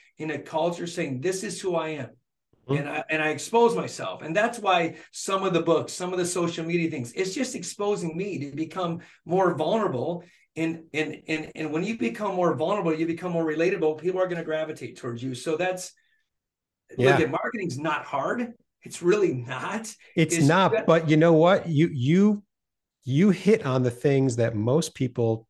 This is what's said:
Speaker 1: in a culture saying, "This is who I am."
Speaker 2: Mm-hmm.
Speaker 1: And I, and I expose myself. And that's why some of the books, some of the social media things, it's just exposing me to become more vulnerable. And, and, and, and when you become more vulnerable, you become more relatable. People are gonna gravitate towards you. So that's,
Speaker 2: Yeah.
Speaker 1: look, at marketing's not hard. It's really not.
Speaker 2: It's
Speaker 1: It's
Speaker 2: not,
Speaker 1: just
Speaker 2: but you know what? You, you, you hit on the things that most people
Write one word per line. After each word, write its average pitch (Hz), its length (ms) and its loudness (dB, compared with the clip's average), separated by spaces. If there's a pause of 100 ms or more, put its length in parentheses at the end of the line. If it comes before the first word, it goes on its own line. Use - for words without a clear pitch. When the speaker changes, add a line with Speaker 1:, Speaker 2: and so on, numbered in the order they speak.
(180)
Speaker 1:
in 156 140 -6
a 143 60 -6
culture 170 480 -4
saying, 143 340 -6
"This 185 240 -4
is 185 160 -8
who 180 160 -2
I 160 140 -2
am." 139 200 -8 (580)
Speaker 2:
Mm-hmm. 139 100 0
Speaker 1:
And 143 100 -6
I, 143 220 -6
and 156 120 0
I 156 60 0
expose 226 480 2
myself. 123 460 -6
And 160 120 -6
that's 226 240 2
why 180 380 2 (160)
some 190 320 -4
of 185 80 0
the 165 100 4
books, 165 300 0
some 180 200 -6
of 180 60 -4
the 175 80 0
social 170 380 -4
media 170 260 0
things, 131 220 -8
it's 185 220 -4
just 254 200 -4
exposing 175 640 -4
me 185 220 -6
to 139 180 -10
become 170 440 -4 (260)
more 175 280 2
vulnerable. 165 680 -2 (320)
And, 160 280 -4 (100)
and, 151 320 -4
and, 156 300 -4
and 151 160 -6
when 160 100 -2
you 226 160 -4
become 214 380 -2
more 175 180 2
vulnerable, 165 400 0
you 160 120 -2
become 170 260 -4
more 165 120 0
relatable. 156 560 0
People 185 200 -2
are 180 80 2
gonna 170 160 -6
gravitate 156 520 -6
towards 117 260 -8
you. 131 120 -6
So 156 220 -4
that's, 180 360 -4 (1040)
Speaker 2:
Yeah. 127 160 4
Speaker 1:
look, 139 80 4
at 135 100 0
marketing's 185 480 -6
not 151 260 -4
hard. 208 480 -4 (300)
It's - 200 -16
really 175 320 4
not. 131 580 -8 (220)
Speaker 2:
It's 165 220 2
Speaker 1:
It's 151 100 6
Speaker 2:
not, 170 260 6
Speaker 1:
just - 140 0
Speaker 2:
but 165 240 6
you 156 60 6
know 165 160 8
what? 175 360 6
You, 160 240 4
you, 185 500 4 (640)
you 151 240 4
hit 185 360 2
on 131 160 2
the 123 80 2
things 135 460 2
that 113 180 0
most 123 400 0
people 117 560 -2